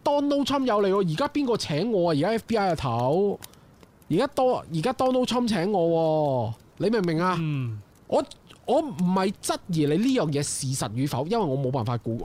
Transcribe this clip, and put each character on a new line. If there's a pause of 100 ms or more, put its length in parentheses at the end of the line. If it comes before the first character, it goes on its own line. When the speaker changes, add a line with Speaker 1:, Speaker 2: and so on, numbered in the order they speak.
Speaker 1:
Donald
Trump
有
利
喎，
而
家
邊
個
請
我
啊？
而
家
F
B
I
嘅
頭， (680)
而
家
多-，
而
家
Donald
Trump
請
我 (260)
喎，
你
明
唔
明
啊？
Speaker 2:
嗯。 (260)
Speaker 1:
我， (420)
我
唔
係 (100)
質 (100)
疑
你
呢 (100)
樣
嘢
事
實
與
否，
因
為
我
冇
辦
法
估，